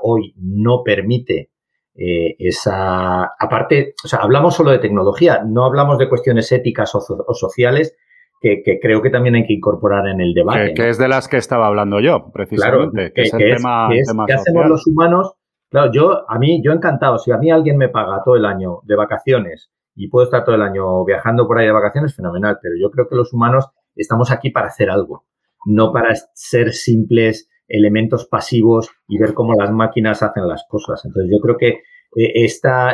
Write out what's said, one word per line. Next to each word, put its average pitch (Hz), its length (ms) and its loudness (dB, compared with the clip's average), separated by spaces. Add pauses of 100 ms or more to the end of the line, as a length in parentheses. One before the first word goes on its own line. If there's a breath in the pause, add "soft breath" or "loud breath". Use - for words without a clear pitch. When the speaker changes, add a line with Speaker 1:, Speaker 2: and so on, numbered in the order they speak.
Speaker 1:
hoy 110 360 -2
no 104 460 0
permite, 98 640 -2 (460)
eh, 85 440 -4
esa... 92 840 -2 (160)
Aparte, 135 640 -2
o - 40 -14
sea, - 120 0
hablamos 139 360 2
solo 151 160 4
de 123 80 4
tecnología, 104 680 2
no 113 200 0
hablamos 143 320 2
de 127 120 2
cuestiones 120 420 0
éticas 120 440 -2
o 101 60 -2
so-, - 260 -8
o - 60 -2
sociales 127 640 0 (420 soft breath)
que, 104 240 0
que 92 180 0
creo 110 200 2
que 131 80 2
también 123 260 2
hay 113 100 2
que 107 80 0
incorporar 101 540 0
en 95 140 -4
el 87 120 0
debate, 90 260 2
Speaker 2:
Que, 101 100 0
Speaker 1:
¿no? - 60 -8
Speaker 2:
que 117 140 0
es 117 80 -2
de 127 100 2
las 131 200 0
que 135 100 0
estaba 117 300 0
hablando 104 320 0
yo, 147 200 2
Speaker 1:
Claro, - 140 -20
Speaker 2:
precisamente, 107 720 0
que - 60 -14
Speaker 1:
que, 131 100 0
Speaker 2:
es 107 100 0
el 113 60 0
Speaker 1:
que 104 120 4
es, 120 60 2
Speaker 2:
tema, 120 320 0
Speaker 1:
que 113 100 2
es, 135 80 0
Speaker 2:
tema 110 180 -2
Speaker 1:
¿qué 127 80 0
hacemos 165 300 0
Speaker 2:
social. 160 60 4
Speaker 1:
los 156 180 0
humanos? 170 460 2 (360)
Claro, 135 240 2
yo, 165 360 2
a 113 80 -4
mí, 147 260 2
yo 147 100 2
encantado, 147 440 0
si 123 140 -4
a 113 60 0
mí 143 120 0
alguien 151 280 4
me 135 100 2
paga 98 380 -4
todo 127 100 4
el 110 100 2
año 92 380 -4
de 104 140 -2
vacaciones 104 720 -2 (260)
y 98 140 -12
puedo 123 160 4
estar 123 180 0
todo 117 120 2
el 107 80 2
año 95 420 -2
viajando 113 420 0
por 113 120 0
ahí 113 60 2
de 110 60 4
vacaciones, 107 440 0
fenomenal, 95 460 -4
pero 85 200 -6
yo 101 100 0
creo 123 160 0
que - 80 -6
los 120 160 -2
humanos 123 360 0 (280)
estamos 120 360 -2
aquí 131 180 -4
para - 180 -2
hacer 101 220 -2
algo, 90 360 -4 (400)
no 107 260 2
para 117 220 0 (200)
ser 117 400 -2
simples 113 760 0 (180)
elementos 107 600 0
pasivos 113 640 0 (180)
y 104 100 -4
ver 107 160 0
cómo 113 200 -2
las 101 180 0
máquinas 110 520 -2
hacen 101 240 -2
las - 200 -8
cosas. - 380 -8
Entonces, 95 260 -4
yo 104 100 4
creo 120 160 0
que, 123 120 2
eh, - 640 -4 (120)
esta, 127 500 0